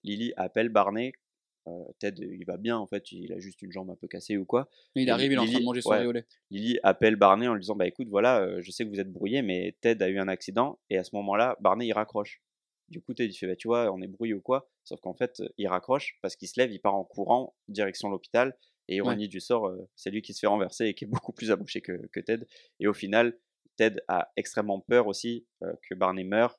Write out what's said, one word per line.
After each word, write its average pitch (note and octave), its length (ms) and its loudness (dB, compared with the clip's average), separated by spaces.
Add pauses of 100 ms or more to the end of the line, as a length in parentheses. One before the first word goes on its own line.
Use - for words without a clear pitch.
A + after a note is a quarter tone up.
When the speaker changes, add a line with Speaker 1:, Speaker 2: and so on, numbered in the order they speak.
Speaker 1:
Lily G#2 340 -4
appelle A2 320 0
Barney. G#2+ 420 4 (560)
Euh, E2+ 40 -12 (280)
Ted, G2 240 -6
il F#2 220 -12
va F2+ 120 -8
bien, A#2+ 200 -2
en G2+ 100 -6
fait, - 240 -8
il F#2 220 -12
a F2+ 60 -10
juste F#2+ 220 -16
une F#2+ 100 -14
jambe F#2+ 180 -10
un F2+ 60 -14
peu - 120 -16
cassée F#2 300 -6
ou F#2+ 80 -2
quoi. B2+ 240 0 (260)
Speaker 2:
Mais C3 80 2
il B2+ 60 2
Speaker 1:
Et - 20 4
Speaker 2:
arrive, C3 200 4
il C3+ 40 4
est - 20 4
en B2 60 4
train A2+ 80 2
de B2 60 2
Speaker 1:
Lily, A#2+ 80 2
Speaker 2:
manger B2 160 -2
son A2 80 -2
Speaker 1:
ouais. G#2+ 100 6
Speaker 2:
riz A#2+ 80 0
au A#2+ 60 -2
lait. A#2+ 120 -4 (240)
Speaker 1:
Lily A2 340 -2
appelle G#2+ 340 6
Barney G2+ 300 8
en A2+ 80 2
lui G2 60 -4
disant, « G2+ 160 -4
Bah F2+ 100 2
écoute, A#2+ 220 -6
voilà, G#2+ 320 6
euh, F#2 200 -2
je F2+ 100 -14
sais A#2 140 -6
que G#2+ 40 -10
vous G2 120 -4
êtes F#2+ 100 -6
brouillé, G#2 300 -2
mais F#2 400 -2
Ted A2+ 220 2
a F#2 40 2
eu F#2+ 120 0
un F#2+ 100 0
accident. » A2 500 -2 (100)
Et F#2+ 80 0
à F#2 60 0
ce - 120 -12
moment-là, G#2 440 2
Barney, G2+ 280 2
il G#2+ 60 0
raccroche. G#2+ 480 -4 (460)
Du E3 140 -16
coup, B2+ 120 -12
Ted, A2+ 160 -2
il F#2 60 -10
fait, « F#2 120 -8
Bah F#2 100 -4
tu - 100 -10
vois, A#2 240 2
on F#2 100 -8
est F#2 60 -10
brouillé A2 260 -6
ou G2 60 -4
quoi ? » C3 300 -2 (160)
Sauf - 160 -14
qu'en F#2+ 120 -10
fait, - 300 -4 (140)
il G2+ 100 -2
raccroche G#2+ 540 -2
parce - 160 -6
qu'il F#2 100 -14
se - 100 -6
lève, B2 140 2
il F#2+ 80 -10
part G2 160 2
en G2 80 -2
courant, A#2+ 500 0 (140)
direction G2+ 420 -2
l'hôpital. A#2+ 460 0 (320)
Et F#2+ 80 -4
ironie G#2 280 0
Speaker 2:
Ouais. G#2 40 -6
Speaker 1:
du F2+ 140 -10
sort, A2 260 0
euh, F#2 300 -8
c'est - 120 -8
lui G#2 120 -4
qui G2+ 120 -16
se - 60 -12
fait G#2+ 80 2
renverser G#2+ 380 2
et G#2 80 0
qui - 100 -10
est G2+ 60 -10
beaucoup A#2 240 -4
plus A2 180 -2
abouché - 300 -2
que, - 320 -10
que G2 80 -6
Ted. A2+ 240 -4 (340)
Et G2+ 80 2
au G#2 60 4
final, A#2 440 2 (380)
Ted A2 320 4
a F2 300 0
extrêmement G2+ 420 -4
peur A#2 280 4
aussi, A#2 380 -6 (180)
euh, E2+ 100 -6 (160)
que F#2+ 60 -8
Barney F#2 280 0
meure G#2+ 360 2